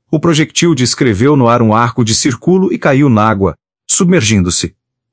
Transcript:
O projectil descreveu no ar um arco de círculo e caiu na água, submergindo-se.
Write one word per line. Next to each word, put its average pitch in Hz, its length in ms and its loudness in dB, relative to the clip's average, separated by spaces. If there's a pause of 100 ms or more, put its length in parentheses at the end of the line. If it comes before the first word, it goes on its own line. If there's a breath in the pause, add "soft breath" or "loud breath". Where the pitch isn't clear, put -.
(120)
O 156 80 0
projectil 160 560 0
descreveu 127 640 0
no 123 100 2
ar 120 140 2
um 110 120 2
arco 117 300 0
de 110 100 -2
círculo 175 600 -2
e - 40 -4
caiu 143 320 0
na 107 140 2
água, 98 320 -2 (340)
submergindo-se. 107 840 0 (380)